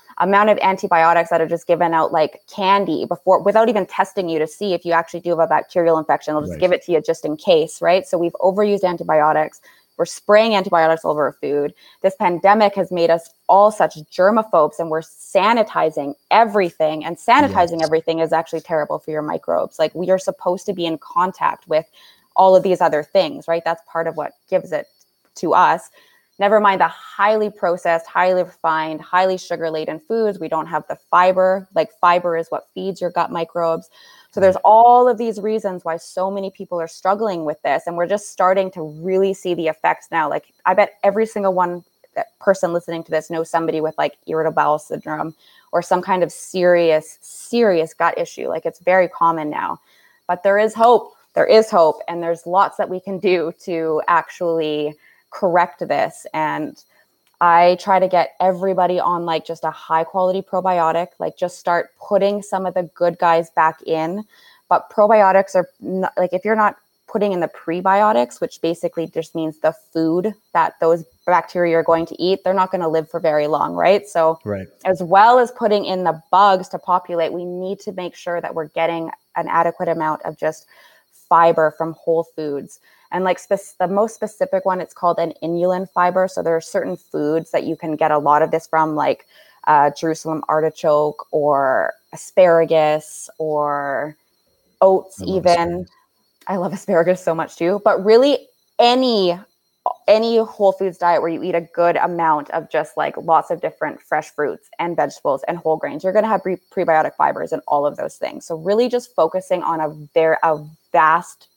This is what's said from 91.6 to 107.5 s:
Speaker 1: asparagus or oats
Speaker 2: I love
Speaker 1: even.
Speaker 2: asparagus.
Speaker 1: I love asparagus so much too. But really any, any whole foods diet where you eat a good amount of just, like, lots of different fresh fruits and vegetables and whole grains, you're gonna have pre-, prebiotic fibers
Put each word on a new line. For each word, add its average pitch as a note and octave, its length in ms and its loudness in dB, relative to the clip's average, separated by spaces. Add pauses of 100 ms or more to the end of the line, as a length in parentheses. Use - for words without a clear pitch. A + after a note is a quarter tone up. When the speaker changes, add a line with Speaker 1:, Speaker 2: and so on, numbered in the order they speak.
Speaker 1:
asparagus D#3+ 1300 2
or D3 800 -4 (640)
oats F#3+ 400 2
Speaker 2:
I F#3 40 -10
love F#3+ 100 -4
Speaker 1:
even. F3 100 -2
Speaker 2:
asparagus. F3 440 0 (580)
Speaker 1:
I F#3+ 100 -6
love F3+ 160 -4
asparagus F3+ 500 0
so E3 120 0
much E3 200 -8
too. F#3 300 -2
But G3 180 2
really B3 440 4 (320)
any, A#3+ 600 2 (680)
any A3+ 320 4
whole G#3 340 0
foods F#3+ 240 -4
diet F3 240 0
where E3 100 -4
you D#3+ 120 -8
eat F3 120 -4
a E3+ 60 0
good E3+ 340 0
amount E3 540 0
of D3+ 200 -6
just, D#3 280 -4
like, D3 200 -4
lots D#3 340 0
of E3 100 -4
different - 400 -8
fresh D#3 300 -6
fruits - 380 -6 (100)
and E3+ 160 -4
vegetables D3 520 -4
and F3 100 -6
whole D#3+ 200 -2
grains, D3 260 -10
you're F#3 100 -2
gonna G#3+ 140 0
have G3 160 -2
pre-, F#3 140 -4 (180)
prebiotic D#3+ 400 0
fibers D#3 380 -2